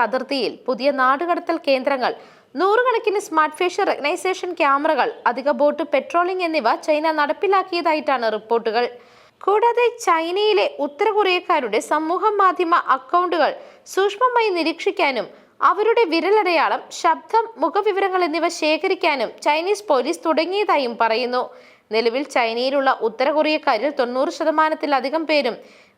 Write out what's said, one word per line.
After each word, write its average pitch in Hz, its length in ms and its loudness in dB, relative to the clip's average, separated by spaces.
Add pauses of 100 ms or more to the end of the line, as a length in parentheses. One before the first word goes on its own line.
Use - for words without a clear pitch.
അതിർത്തിയിൽ 247 460 -4 (140)
പുതിയ 254 220 0 (140)
നാടുകടത്തൽ 339 540 0 (120)
കേന്ദ്രങ്ങൾ, 262 440 0 (480)
നൂറുകണക്കിന് 440 680 2
സ്മാർട്ട് 311 340 0
ഫേഷ്യൽ 359 300 0
റെക്കഗ്നൈസേഷൻ 359 680 -4
ക്യാമറകൾ, 285 500 2 (220)
അധിക 247 200 -2 (100)
ബോട്ട് 294 320 2
പെട്രോളിംഗ് 349 560 0
എന്നിവ 285 260 0 (120)
ചൈന 311 340 0
നടപ്പിലാക്കിയതായിട്ടാണ് 311 1120 0
റിപ്പോർട്ടുകൾ. 226 500 -2 (640)
കൂടാതെ 440 380 2 (220)
ചൈനയിലെ 359 580 2 (200)
ഉത്തര 294 320 -2
കൊറിയക്കാരുടെ 349 640 0 (100)
സമൂഹ 330 400 0 (120)
മാധ്യമ 359 340 2 (220)
അക്കൗണ്ടുകൾ 339 540 0 (420)
സൂക്ഷ്മമായി 440 640 2
നിരീക്ഷിക്കാനും 294 680 -2 (440)
അവരുടെ 427 320 2 (100)
വിരലടയാളം, 330 680 2 (180)
ശബ്ദം, 339 440 0 (180)
മുഖവിവരങ്ങൾ 381 640 0
എന്നിവ 330 200 -2 (140)
ശേഖരിക്കാനും 311 680 0 (160)
ചൈനീസ് 339 440 0
പോലീസ് 285 360 0
തുടങ്ങിയതായും 330 720 0
പറയുന്നു. 240 420 0 (520)
നിലവിൽ 233 280 0 (120)
ചൈനയിലുള്ള 262 560 0 (180)
ഉത്തര 254 280 -2
കൊറിയക്കാരിൽ 302 540 0 (100)
തൊണ്ണൂറ് 262 360 -2
ശതമാനത്തിലധികം 311 960 0
പേരും 269 260 0 (400)